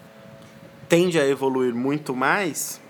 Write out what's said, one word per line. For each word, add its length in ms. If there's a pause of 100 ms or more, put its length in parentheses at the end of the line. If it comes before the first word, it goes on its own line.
(880)
tende 320
a 80
evoluir 480
muito 400
mais 760